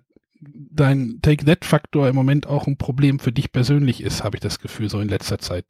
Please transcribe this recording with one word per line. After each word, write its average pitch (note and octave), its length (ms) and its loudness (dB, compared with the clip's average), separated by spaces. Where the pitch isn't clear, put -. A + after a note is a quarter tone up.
dein C#3 800 -2
Take-That-Faktor D3 880 2
im B2+ 60 0
Moment C3+ 300 2
auch C#3+ 220 -2
ein C#3 100 -2
Problem C#3 420 0
für B2+ 120 -2
dich C3 200 -2
persönlich C3+ 500 2
ist, - 220 -6
hab G#2 120 -4
ich - 60 -8
das - 180 -6
Gefühl, - 300 -6
so G#2 100 -4
in G#2 100 -2
letzter G2 300 -4
Zeit. F2+ 300 -8